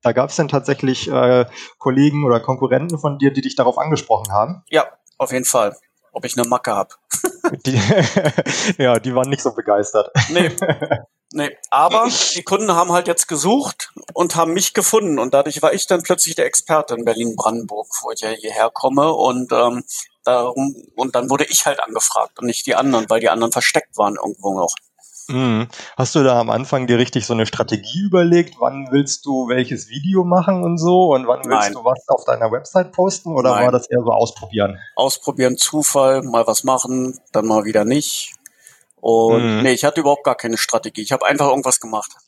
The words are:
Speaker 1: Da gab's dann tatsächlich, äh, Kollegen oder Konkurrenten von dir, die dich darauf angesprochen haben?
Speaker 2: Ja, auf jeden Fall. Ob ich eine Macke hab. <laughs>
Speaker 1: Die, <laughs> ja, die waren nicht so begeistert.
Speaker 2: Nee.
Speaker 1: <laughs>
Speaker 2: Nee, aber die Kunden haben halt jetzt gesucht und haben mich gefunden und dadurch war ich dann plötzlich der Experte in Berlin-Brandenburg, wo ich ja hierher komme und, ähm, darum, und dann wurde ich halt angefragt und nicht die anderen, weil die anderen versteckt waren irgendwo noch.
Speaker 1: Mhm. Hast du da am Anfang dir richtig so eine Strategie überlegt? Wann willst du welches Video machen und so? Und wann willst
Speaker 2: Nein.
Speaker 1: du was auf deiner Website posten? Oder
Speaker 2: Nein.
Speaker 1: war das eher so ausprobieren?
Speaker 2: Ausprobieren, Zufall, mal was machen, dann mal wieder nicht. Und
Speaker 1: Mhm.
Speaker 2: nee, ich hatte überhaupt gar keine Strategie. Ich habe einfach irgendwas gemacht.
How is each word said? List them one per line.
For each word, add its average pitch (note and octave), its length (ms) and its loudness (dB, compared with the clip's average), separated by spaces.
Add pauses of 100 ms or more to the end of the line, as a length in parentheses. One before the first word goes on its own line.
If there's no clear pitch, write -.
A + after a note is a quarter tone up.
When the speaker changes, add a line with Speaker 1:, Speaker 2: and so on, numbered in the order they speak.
Speaker 1:
Da A#2 100 2
gab's B2+ 220 0
dann D#3 120 0
tatsächlich, C3+ 640 -2
äh, B2 340 4 (320)
Kollegen C#3+ 480 2
oder A#2+ 140 4
Konkurrenten C3 580 -2
von C#3+ 220 -4
dir, C#3 120 4
die C3+ 100 -4
dich C3 140 -6
darauf B2 220 2
angesprochen A2+ 560 -2
haben? A#2 380 -2
Speaker 2:
Ja, D#3 160 2 (320)
auf C3 120 -4
jeden B2+ 140 -4
Fall. - 320 0 (340)
Ob - 140 -12
ich B2 100 -8
eine A#2+ 140 -2
Macke A#2+ 260 0
hab. G2 200 -4 (280)
<laughs> - 440 -6
Speaker 1:
Die, C3 120 2
<laughs> E3+ 1000 0
ja, B2 200 4
die B2 140 -6
waren B2+ 160 0
nicht C#3 140 -4
so B2+ 100 -2
begeistert. G#2 560 0 (200)
Speaker 2:
Nee. E3+ 260 2
Speaker 1:
<laughs> - 40 -8 (760)
Speaker 2:
Nee, D3 220 -6 (140)
aber G3 400 2 (260)
die F3 80 -8
Kunden G3 300 0
haben F3 180 2
halt F3 160 0
jetzt E3+ 220 -2
gesucht G3 640 -2 (200)
und E3+ 220 -2
haben E3 160 0
mich - 220 -2
gefunden G3 440 0
und B2+ 160 -2
dadurch C#3 280 2
war D#3 120 2
ich - 140 -4
dann F3+ 160 0
plötzlich F3 320 -2
der D#3+ 100 0
Experte - 480 -2
in A#2 120 -6
Berlin-Brandenburg, A2 840 -4 (140)
wo A2+ 100 -8
ich A2+ 80 -10
ja - 120 -6
hierher A2 380 -2
komme C#3 440 0
und, B2+ 400 0
ähm, A#2+ 320 2 (400)
darum, B2 500 0 (220)
und B2+ 180 -4
dann B2+ 140 -2
wurde C#3 160 0
ich - 200 -2
halt C#3 160 -2
angefragt A2 580 -4
und A#2+ 80 -4
nicht - 180 -4
die C3+ 100 0
anderen, A#2+ 340 0
weil A2 120 2
die A2 80 2
anderen A2+ 240 0
versteckt - 440 -2
waren G#2 200 0
irgendwo G2 420 -6
noch. E2+ 160 0 (540)
Speaker 1:
Mhm. A#2+ 400 0 (260)
Hast B2+ 200 0
du D3+ 80 6
da B2+ 140 6
am A2+ 120 2
Anfang B2+ 360 -2
dir A#2+ 120 4
richtig A#2+ 280 0
so - 80 -2
eine A2 120 0
Strategie A2 560 -4
überlegt? E3+ 580 2
Wann C3 320 -4
willst C#3 340 0
du C3 220 -2
welches B2 400 -2
Video F3 380 0
machen F3+ 400 2
und E3+ 140 0
so? F3 340 4
Und C3 140 0
wann B2+ 180 0
willst G#2+ 240 2
Speaker 2:
Nein. G#2 60 -8
Speaker 1:
du A#2 100 -6
was C3 240 0
auf B2+ 160 2
deiner A#2 260 0
Website F3+ 400 -2
posten? F#3 460 -2
Oder B2+ 140 4
Speaker 2:
Nein. G#2+ 160 2
Speaker 1:
war B2 40 2
das B2 180 0
eher B2 140 2
so A2+ 80 0
ausprobieren? G#2 680 -2 (180)
Speaker 2:
Ausprobieren, B2+ 580 0
Zufall, C3+ 680 2
mal A#2 220 0
was A2 200 0
machen, B2+ 520 -2 (140)
dann G#2+ 140 0
mal A2 180 2
wieder G#2+ 220 2
nicht. - 480 -2 (720)
Und A2+ 540 4
Speaker 1:
Mhm. A2+ 60 0
Speaker 2:
nee, C3 80 4
ich B2 120 0
hatte D3 180 0
überhaupt C#3+ 220 2
gar C3 120 0
keine A2+ 240 -4
Strategie. A2+ 420 -4
Ich G#2+ 100 -6
habe C3 140 0
einfach C#3+ 220 2
irgendwas C3 320 0
gemacht. A2+ 320 -8 (160)